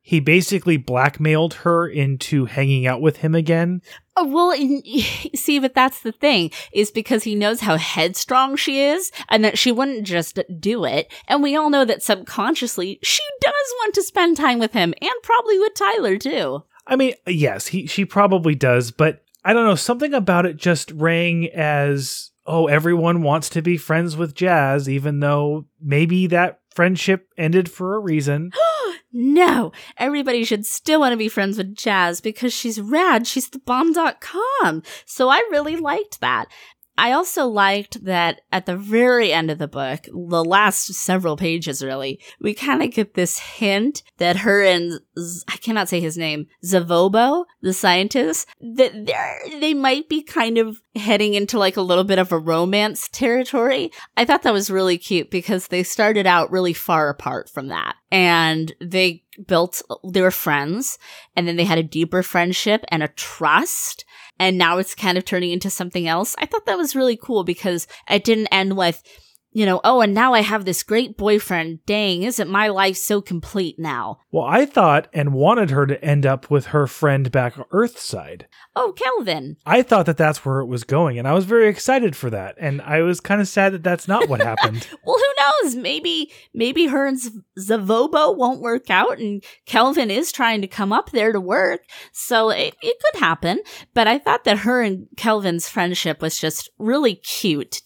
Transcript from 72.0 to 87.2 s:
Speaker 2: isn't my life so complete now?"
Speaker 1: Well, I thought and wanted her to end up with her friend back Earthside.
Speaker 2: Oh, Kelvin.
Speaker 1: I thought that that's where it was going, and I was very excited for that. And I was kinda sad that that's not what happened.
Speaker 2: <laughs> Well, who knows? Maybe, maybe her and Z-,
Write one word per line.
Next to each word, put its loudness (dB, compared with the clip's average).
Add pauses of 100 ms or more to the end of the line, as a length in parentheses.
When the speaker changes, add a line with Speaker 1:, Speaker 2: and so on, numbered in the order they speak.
Speaker 2:
isn't -4
my 2
life 2
so -2
complete -6
now?" -8 (120)
Speaker 1:
Well, -2
I 4
thought 4
and 0
wanted 4
her 2
to -4
end 2
up 0
with 2
her 0
friend 0
back 0 (180)
Earthside. -4 (300)
Speaker 2:
Oh, -2
Kelvin. -4 (100)
Speaker 1:
I 4
thought 4
that 0
that's 0
where -2
it -6
was -6
going, 0
and -6
I 0
was 2
very 6
excited 0
for -6
that. -8
And -4
I 0
was 0
kinda 0
sad 2
that -8
that's -2
not 2
what 0
happened. -2
Speaker 2:
<laughs> -20
Well, 2
who 2
knows? -2
Maybe, -4 (220)
maybe 0
her 0
and -2
Z-, -10 (280)